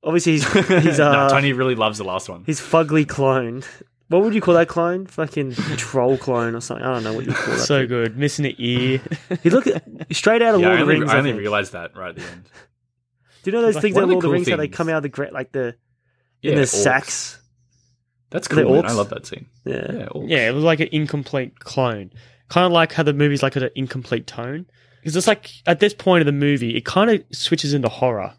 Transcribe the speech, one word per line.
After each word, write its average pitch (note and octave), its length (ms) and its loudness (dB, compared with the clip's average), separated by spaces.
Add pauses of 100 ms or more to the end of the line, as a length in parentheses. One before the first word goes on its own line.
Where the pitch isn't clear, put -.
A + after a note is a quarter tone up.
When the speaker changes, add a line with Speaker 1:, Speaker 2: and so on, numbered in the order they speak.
Speaker 1:
Obviously, E3 300 2
he's, C#3+ 200 0
Speaker 2:
<laughs> F3+ 300 4
Speaker 1:
he's, D#3+ 160 4
Speaker 2:
No, D3 120 6
Speaker 1:
uh, C#3 180 4
Speaker 2:
Tony C#3 240 4
really B2+ 220 0
loves G#2+ 220 0
the G#2 80 -8
last F#2 240 -6
one. F2+ 160 -14
Speaker 1:
he's D#3 160 -4
fugly D#3 460 2
clone. C3 560 -2 (440)
What F3+ 160 4
would A3 100 2
you G#3+ 80 2
call F3 140 4
that E3 120 6
clone? F3 380 -4
Fucking C#3+ 480 -6 (240)
troll C3 400 0
clone A#2 380 -2
or A#2 60 -8
something. - 240 -10
I C3 80 -2
don't A#2 100 -4
know A2 100 -4
what B2 120 -6
you C3 80 -4
call - 220 -4
that B2 60 -2
Speaker 3:
So C#3 200 2
Speaker 1:
thing. B2+ 80 -2
Speaker 3:
good. A#2 280 -2
Missing C#3+ 300 -2
an - 100 -6
ear. B2 440 -2 (200)
<laughs> - 220 -8
Speaker 1:
He E3+ 80 4
look B3+ 160 4
at, - 160 -2 (320)
straight A3+ 260 4
out A3+ 140 4
of - 60 6
Speaker 2:
Yeah, - 60 4
Speaker 1:
Lord A2 120 4
Speaker 2:
I - 20 2
Speaker 1:
of D3 60 2
the D#3 60 4
Speaker 2:
only, D#3 80 2
Speaker 1:
Rings, D3 100 0
Speaker 2:
I A2+ 40 4
Speaker 1:
I - 40 4
Speaker 2:
only C#3 120 0
Speaker 1:
think. G#2+ 100 -6
Speaker 2:
realized G#2 320 -2
that E2+ 220 -14
right F#2 140 -12
at E2+ 60 -16
the - 80 -16
end. F2 200 -18 (1000)
Speaker 1:
Do G3 80 -4
you - 0 -
know A#3 100 0
those A3 140 4
Speaker 2:
Like, D3+ 80 -2
Speaker 1:
things G3+ 120 2
Speaker 2:
one G3+ 100 4
Speaker 1:
out F3+ 40 2
Speaker 2:
of - 0 -
Speaker 1:
of - 0 -
Speaker 2:
the F#3 60 6
Speaker 1:
Lord - 20 -
of F3+ 40 0
the E3 60 0
Speaker 2:
cool C#3+ 60 2
Speaker 1:
Rings, F3 160 0
how F3+ 80 2
they D3+ 60 -2
Speaker 2:
things - 120 -8
Speaker 1:
come E3 140 -2
out D#3+ 80 -2
of D3 60 -4
the D3 60 -6
gra-, C#3+ 220 -8
like, C3 200 -12
the, B2 240 -6 (640)
Speaker 2:
Yeah, C#3+ 120 0
Speaker 1:
in D3 40 4
the C#3+ 60 4
Speaker 2:
orcs. B2 60 2
Speaker 1:
sacks? - 680 -2 (920)
Speaker 2:
That's - 160 -8
Speaker 1:
They're D3+ 160 4
Speaker 2:
cool, B2+ 120 4
man. E3 100 4
I - 40 -2
Speaker 1:
orcs? A#2 80 0
Speaker 2:
love G2+ 120 0
that - 180 -12
scene. - 180 -14 (200)
Speaker 1:
Yeah. C3 100 -6 (160)
Speaker 2:
Yeah, - 160 -10
orcs. - 220 -10
Speaker 3:
Yeah, B2+ 200 2
it A#2+ 40 -2
was D3 100 0
like D#3+ 160 2
an D#3+ 120 -2
incomplete C#3+ 680 -4
clone. A2 520 -4 (380)
Kinda F3+ 200 4
like E3 240 2
how E3 100 0
the D3 100 2
movie's, C#3+ 300 2
like, C3+ 100 0
got C3 100 -2
an B2 120 -4
incomplete B2 500 -6
tone. C#3 400 -12 (380)
'Cause D#3 120 -6
it's F#3 120 0
like, - 240 -2 (160)
at F3 120 2
this G#3 140 2
point F3+ 280 4
of D3+ 40 4
the C#3+ 60 2
movie, C#3+ 440 0
it A2+ 100 -4
kinda G#3+ 460 2
switches - 440 -2
into B2 140 0
horror G#2+ 500 -4